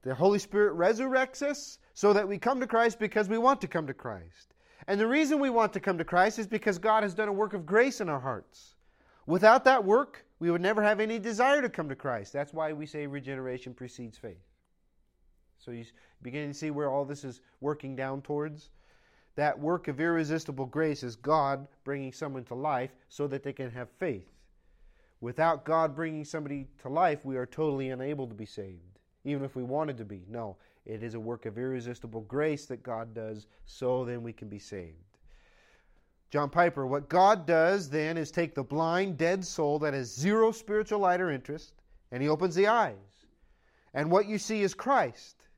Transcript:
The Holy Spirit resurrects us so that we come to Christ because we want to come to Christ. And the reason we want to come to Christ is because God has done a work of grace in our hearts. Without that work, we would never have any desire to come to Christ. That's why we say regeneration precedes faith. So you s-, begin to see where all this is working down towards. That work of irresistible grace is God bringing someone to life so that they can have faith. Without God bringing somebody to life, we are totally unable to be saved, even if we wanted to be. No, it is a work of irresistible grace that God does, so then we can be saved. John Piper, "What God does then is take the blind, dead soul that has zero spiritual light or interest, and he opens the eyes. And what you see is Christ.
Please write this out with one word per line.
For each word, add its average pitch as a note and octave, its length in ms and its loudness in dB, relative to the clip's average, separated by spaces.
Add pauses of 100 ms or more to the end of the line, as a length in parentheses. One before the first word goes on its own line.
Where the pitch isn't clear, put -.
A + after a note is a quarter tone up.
The C3 120 -4
Holy F#3+ 240 4
Spirit G3 380 2
resurrects B3+ 640 2
us C#4+ 380 -6 (140)
so G3+ 200 4
that G3+ 140 4
we G3+ 100 -2
come B3+ 240 0
to B3 60 -2
Christ A3+ 300 2
because G#3+ 300 0
we G#3+ 100 0
want C4 220 4
to F3 80 -6
come D#3 200 -4
to C3+ 60 -8
Christ. F#2 600 -14 (340)
And G3+ 100 0
the A3 100 4
reason D4 320 4
we C4+ 100 2
want A3+ 240 2
to F#3+ 80 -6
come F#3 160 0
to E3 80 -2
Christ F#3+ 340 4
is G#3 80 -4
because G#3 320 0
God G#3+ 240 4
has F#3+ 100 -2
done G#3+ 140 -2
a G#3 60 -2
work G3+ 200 -2
of F3 120 -6
grace A3+ 340 4
in G3 80 -2
our C#3+ 140 -2
hearts. - 540 -10 (500)
Without G#3+ 400 8
that C4 180 8
work, A3+ 420 2 (140)
we E3+ 100 0
would E3+ 120 2
never G#3 200 2
have G#3 200 4
any A3 180 -2
desire A#3+ 420 2
to A#3+ 80 0
come D#3+ 200 -6
to C3+ 60 -6
Christ. A#2 360 -6
That's C#3+ 220 -6
why D#3 180 -2
we D3+ 140 -8
say D3 200 -8
regeneration C3 680 -8
precedes A#2+ 440 -14
faith. F#2 280 -16 (1120)
So - 140 -18
you A#2+ 100 -12
s-, A#2 100 -18 (300)
begin C#3+ 300 -8
to - 20 -10
see D3+ 180 -6
where C#3+ 180 -2
all C#3 140 0
this C#3+ 220 -8
is B2 160 -12 (180)
working C#3 380 -4
down C3+ 240 -6
towards. D3 480 -6 (680)
That D3 240 0
work D#3 300 -2
of C3+ 100 -6
irresistible D#3 680 -2
grace D3+ 360 -2
is A#2 140 -8
God C#3 500 0 (160)
bringing C3+ 300 -8
someone C3+ 320 -8
to A#2+ 100 -10
life C3+ 400 -4 (140)
so D3 180 -4
that C3+ 160 -6
they C#3 80 -6
can B2+ 200 -10
have B2 180 -12
faith. A#2+ 420 -6 (880)
Without D3+ 460 0
God D#3+ 300 2
bringing D#3 280 -6
somebody C#3+ 440 -8 (100)
to - 120 -12
life, D3+ 360 2
we C3 120 -4
are B2 100 -4
totally C#3 420 -2
unable C3 380 -6
to A2 80 -12
be G#2+ 100 -10
saved, F#2 540 -16 (240)
even C#3 200 -4
if C3+ 120 -10
we B2+ 80 -6
wanted C#3 340 -4
to A2+ 80 -10
be. G2 220 -14
No, A2 300 -10 (280)
it A2 160 -10
is A2+ 140 -8
a A#2 40 -8
work A2+ 280 -8
of G#2+ 100 -8
irresistible A#2+ 640 -8
grace C#3+ 460 -2
that B2 160 -10
God A2+ 320 -8
does, A2 320 -10 (180)
so B2+ 400 -2
then A#2+ 160 -8
we A#2 100 -10
can A2 160 -16
be G2+ 120 -14
saved. F2 580 -16 (1120)
John D3 220 -2
Piper, E3+ 340 2
"What C#3+ 240 -2
God F#3+ 380 6
does E3+ 420 4
then D#3 260 -2
is D#3+ 140 -4
take E3 240 -2
the C#3 100 -4
blind, E3 540 0
dead F3+ 260 0
soul D3+ 360 -2
that C#3+ 160 0
has B2+ 180 -6
zero G#3+ 380 4
spiritual G#3+ 480 -2
light F3+ 200 4
or F3+ 120 0
interest, C#3+ 500 -10 (300)
and B2 100 -4
he D3 80 2
opens D#3 240 2
the G3 140 4
eyes. E3 580 0 (680)
And D3+ 160 0
what G#3+ 160 4
you G#3+ 100 -2
see G#3+ 240 -2
is G3 140 0
Christ. - 720 -2 (100)